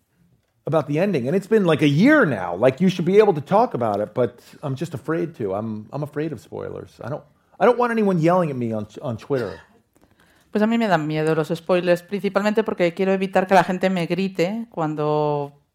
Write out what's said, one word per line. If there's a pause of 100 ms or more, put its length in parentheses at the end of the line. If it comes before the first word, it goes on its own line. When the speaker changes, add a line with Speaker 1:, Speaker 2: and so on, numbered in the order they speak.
(680)
Speaker 1:
about
the
ending.
And
it's
been,
like,
a
year
now.
Like,
you
should
be
able
to
talk
about
it,
but (220)
I'm
just
afraid
to.
I'm,
I'm
afraid
of
spoilers.
I
don't, (340)
I
don't
want
anyone
yelling
at
me
on, (160)
on
Twitter. (920)
Speaker 2:
Pues
a
mí
me
dan
miedo
los
spoilers,
principalmente
porque
quiero
evitar
que
la
gente
me
grite
cuando (220)